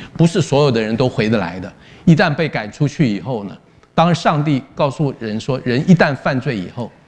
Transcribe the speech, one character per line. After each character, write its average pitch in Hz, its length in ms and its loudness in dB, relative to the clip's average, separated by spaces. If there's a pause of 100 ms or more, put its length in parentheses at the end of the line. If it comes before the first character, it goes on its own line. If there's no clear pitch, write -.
(180)
不 165 100 6
是 170 140 2
所 139 220 2
有 143 80 4
的 117 100 0
人 110 140 0
都 127 120 0
回 113 220 -2
得 113 80 2
来 90 240 -6
的。 92 100 -12 (320)
一 170 100 6
旦 160 200 4
被 156 160 -2
赶 107 220 -6
出 147 160 -2
去 131 200 0
以 101 120 0
后 107 260 -6
呢， 95 120 -12 (360)
当 170 200 4
上 160 300 0
帝 143 200 0 (100)
告 151 160 0
诉 135 300 -2
人 107 200 -6
说， 127 260 -4
人 123 240 0
一 185 40 8
旦 156 220 2
犯 139 240 -2
罪 123 160 -4
以 95 180 -6
后 113 160 -10 (180)